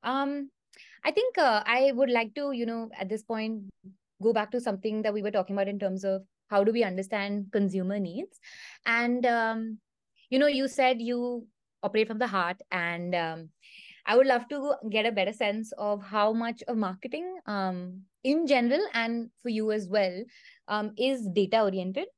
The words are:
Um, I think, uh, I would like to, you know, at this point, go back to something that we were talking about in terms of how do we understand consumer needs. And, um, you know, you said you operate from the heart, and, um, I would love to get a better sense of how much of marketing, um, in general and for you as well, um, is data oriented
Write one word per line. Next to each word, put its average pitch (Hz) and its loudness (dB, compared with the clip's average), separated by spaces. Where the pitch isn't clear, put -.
Um, 277 -2
I 311 2
think, 494 0
uh, 233 4
I 262 4
would 254 2
like 226 0
to, 285 -4
you 240 -2
know, 226 -6
at 190 -8
this 214 -6
point, 220 -6
go 220 4
back 214 0
to 247 0
something 214 -4
that 214 0
we 214 -2
were 208 -2
talking 196 0
about 196 0
in 202 -4
terms 190 -2
of 190 -2
how 196 4
do 214 4
we 233 2
understand 196 -2
consumer 196 0
needs. 190 -8
And, 240 0
um, 226 0
you 262 2
know, 294 6
you 269 2
said 254 2
you 240 -4
operate 214 2
from 220 -6
the 247 2
heart, 185 0
and, 175 -2
um, 165 -4
I 214 4
would 269 8
love 240 2
to 285 -2
get 214 2
a 233 0
better 196 2
sense 214 -2
of 208 -2
how 208 2
much 233 -2
of 247 -2
marketing, 247 -4
um, 185 -4
in 311 2
general 269 4
and 233 -2
for - -8
you 214 0
as 214 -2
well, 190 0
um, 214 -2
is 254 0
data 202 4
oriented 190 -2